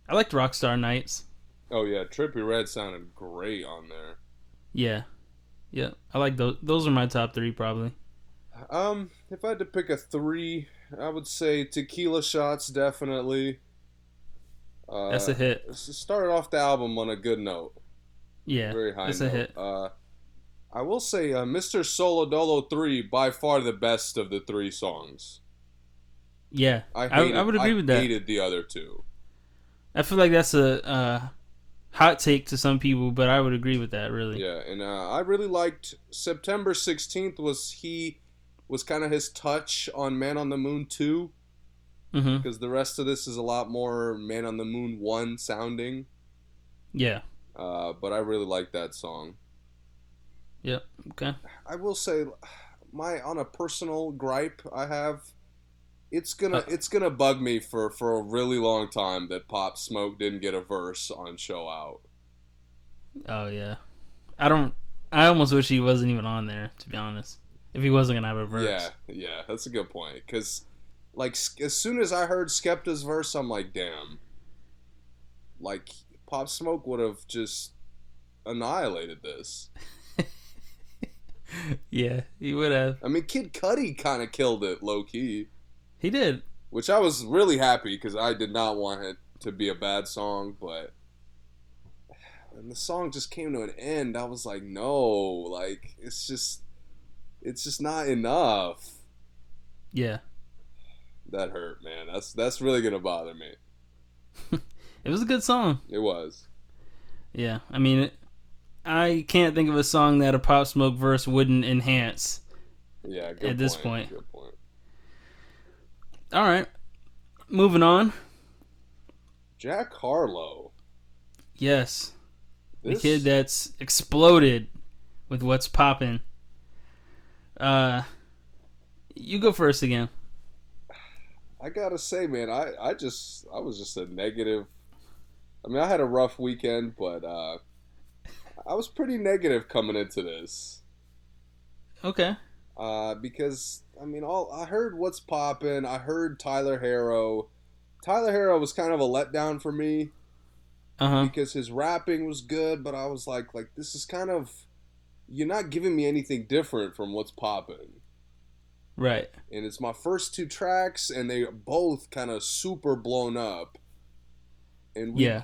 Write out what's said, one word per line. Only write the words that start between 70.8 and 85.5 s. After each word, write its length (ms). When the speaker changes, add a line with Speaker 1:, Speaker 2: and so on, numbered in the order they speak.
Speaker 2:
like, 160
s-, 280
as 160
soon 240
as 140
I 140
heard 220
Skepta's 520
verse, 320
I'm 160
like, 240
"Damn." 460
Like, 300
Pop 220
Smoke 360
would 140
have 280
just 440
annihilated 800
this. 460
Speaker 1:
<laughs> 100
Yeah, 300
he 160
would 160
have. 320
Speaker 2:
I 40
mean, 160
Kid 300
Cudi 420
kinda 320
killed 360
it, 180
low-key. 640